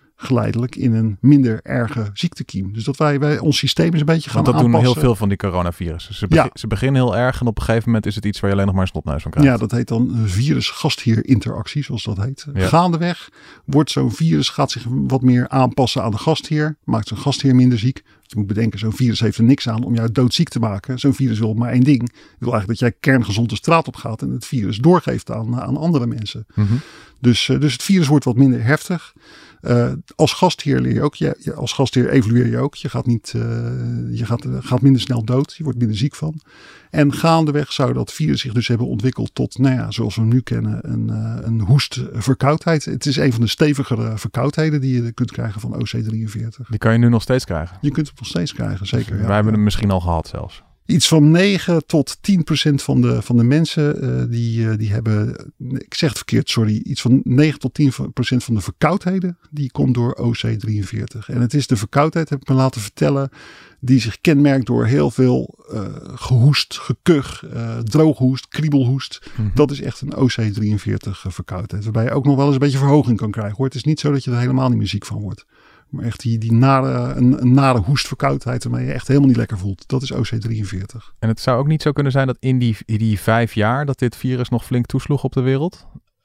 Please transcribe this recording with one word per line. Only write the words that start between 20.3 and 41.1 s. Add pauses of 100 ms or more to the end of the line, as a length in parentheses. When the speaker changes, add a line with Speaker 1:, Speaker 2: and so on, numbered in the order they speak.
Speaker 1:
te
maken.
Zo'n
virus
wil
maar
één
ding.
Het (280)
wil
eigenlijk
dat
jij
kerngezond
de
straat
op
gaat
en
het
virus
doorgeeft
aan,
aan
andere
mensen.
Speaker 2:
Mhm. (460)
Speaker 1:
Dus,
eh,
dus
het
virus
wordt
wat
minder
heftig. (480)
Eh, (240)
als
gastheer
leer
je
ook,
je,
je,
als
gastheer
evolueer
je
ook.
Je
gaat
niet,
eh, (760)
je
gaat,
eh,
gaat
minder
snel
dood.
Je
wordt
minder
ziek
van. (500)
En
gaandeweg
zou
dat
virus
zich
dus
hebben
ontwikkeld
tot,
nou
ja,
zoals
we
hem
nu
kennen,
een,